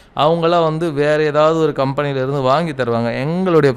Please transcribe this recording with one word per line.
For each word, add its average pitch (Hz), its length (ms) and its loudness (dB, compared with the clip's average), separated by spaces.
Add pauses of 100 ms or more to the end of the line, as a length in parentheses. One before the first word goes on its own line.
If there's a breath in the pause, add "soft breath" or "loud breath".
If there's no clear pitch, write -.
(160 loud breath)
அவங்களாம் 165 480 2
வந்து 160 280 -2
வேற 151 320 0
ஏதாவது 156 360 2
ஒரு 151 140 2
கம்பெனில 139 440 -2
இருந்து 135 240 -2
வாங்கி 151 300 0
தருவாங்க. 117 420 -2
எங்களுடைய 156 640 0